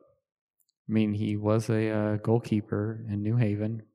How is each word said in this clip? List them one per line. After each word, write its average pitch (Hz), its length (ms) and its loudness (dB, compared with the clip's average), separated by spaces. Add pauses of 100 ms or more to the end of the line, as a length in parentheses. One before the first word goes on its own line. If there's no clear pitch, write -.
(880)
I 110 40 -6
mean, 107 220 2
he 107 220 -2
was 107 320 2
a, 110 220 0
uh, 107 280 0
goalkeeper 110 880 0
in 101 140 -4
New 110 140 0
Haven 110 460 0 (120)